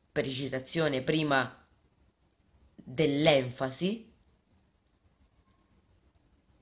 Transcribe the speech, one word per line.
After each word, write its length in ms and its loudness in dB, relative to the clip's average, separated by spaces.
per 180 -2
citazione 720 -2
prima 680 0
dell'enfasi, 1400 0